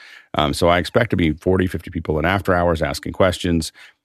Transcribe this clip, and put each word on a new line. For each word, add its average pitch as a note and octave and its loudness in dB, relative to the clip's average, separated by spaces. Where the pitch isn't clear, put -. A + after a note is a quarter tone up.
Um, D2 0
so E2+ 2
I F2 4
expect A2+ 0
to F#2 -2
be E2 2
forty, F#2 0
fifty - -8
people E2 -4
in D2+ -2
after F#2+ 0
hours F2 0
asking C#2+ -6
questions F2 0